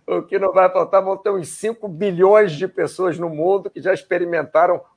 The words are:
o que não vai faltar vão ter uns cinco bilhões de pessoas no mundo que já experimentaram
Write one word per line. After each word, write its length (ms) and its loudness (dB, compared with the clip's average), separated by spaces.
o 160 -2
que 160 -4
não 120 -2
vai 180 4
faltar 340 0
vão 120 -4
ter 140 -6
uns 200 -4
cinco 380 -8
bilhões 640 4
de 160 -6
pessoas 500 -4
no 120 -6
mundo 400 -2
que 120 -16
já 120 0
experimentaram 880 0